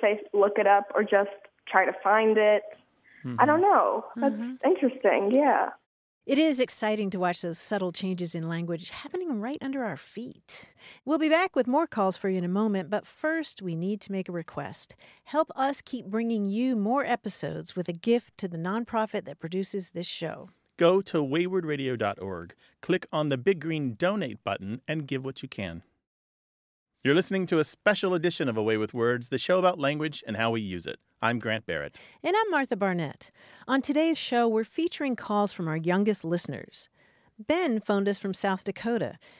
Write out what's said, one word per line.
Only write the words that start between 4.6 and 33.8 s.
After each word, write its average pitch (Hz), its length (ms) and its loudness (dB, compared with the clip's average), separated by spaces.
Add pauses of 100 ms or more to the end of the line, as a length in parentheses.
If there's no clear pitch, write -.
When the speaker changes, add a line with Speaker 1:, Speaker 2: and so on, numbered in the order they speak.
Speaker 1:
interesting, 233 640 2
yeah. 262 380 4 (560)
Speaker 3:
It 269 120 2
is 302 220 4
exciting 214 500 -2
to 190 80 -4
watch 175 240 0
those 170 160 -6
subtle 190 340 -2
changes 180 440 -4
in 165 120 -4
language 170 420 -4
happening 311 500 -6
right 262 200 -6
under 269 240 -4
our 170 120 -4
feet. - 720 -14 (380)
We'll 302 140 0
be 311 100 2
back 339 280 2
with 247 100 2
more 294 220 2
calls 190 280 0
for 202 120 -4
you 190 100 0
in 175 60 -2
a 175 40 -2
moment, 196 400 0
but 208 160 -2
first - 580 -4
we 175 120 -4
need 190 280 -4
to - 100 -10
make 190 160 -4
a 185 40 -8
request. - 600 -8 (300)
Help 311 320 0
us 269 240 0
keep - 260 -10
bringing 220 400 0
you 240 300 0
more 233 280 2
episodes 160 680 -6
with 175 140 -4
a 175 40 -2
gift 233 460 0
to 196 100 -6
the 175 100 -8
nonprofit 214 680 -2
that - 160 -14
produces 185 500 -6
this 175 160 -8
show. - 440 -8 (260)
Speaker 2:
Go 185 260 6
to 175 160 -2
waywardradio 147 800 -2
dot 101 240 -2
org, 87 320 -8 (260)
click 175 320 0
on 151 160 0
the 139 80 2
big 160 240 2
green 151 360 -4
donate 175 460 -2
button, 101 460 -6
and 156 180 -4
give 131 180 -4
what 135 180 -10
you 135 60 -10
can. 90 340 -8 (1200)
You're 139 120 4
listening 185 320 2
to 165 120 2
a 151 60 4
special 196 500 0
edition 165 340 0
of 110 100 -2
A 107 40 2
Way 110 140 2
with 107 160 -2
Words, 120 380 0
the 131 80 -2
show 180 200 2
about 180 200 2
language 147 480 -2
and 107 100 -4
how 113 140 2
we 113 100 0
use 92 260 -6
it. - 120 -8 (240)
I'm 117 160 2
Grant 110 280 -4
Barrett. 73 320 -6 (240)
Speaker 3:
And 349 140 0
I'm 440 140 0
Martha 269 260 0
Barnett. 180 540 -4 (360)
On 262 160 2